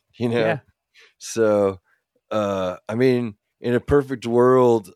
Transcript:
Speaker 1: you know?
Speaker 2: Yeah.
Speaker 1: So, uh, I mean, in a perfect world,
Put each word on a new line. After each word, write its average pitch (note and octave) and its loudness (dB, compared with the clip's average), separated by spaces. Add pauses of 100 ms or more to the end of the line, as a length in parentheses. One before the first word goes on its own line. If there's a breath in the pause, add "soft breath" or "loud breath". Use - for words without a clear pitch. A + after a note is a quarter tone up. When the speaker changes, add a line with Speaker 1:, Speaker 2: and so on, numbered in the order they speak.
(180)
Speaker 1:
you A#2+ -4
know? A#2 -2
Speaker 2:
Yeah. C3+ -2 (580 soft breath)
Speaker 1:
So, G#2 -2 (500)
uh, G2 -4 (120)
I G#2+ -6
mean, B2 0 (240)
in A#2+ -2
a A#2+ 0
perfect C3 -2
world, A#2+ 2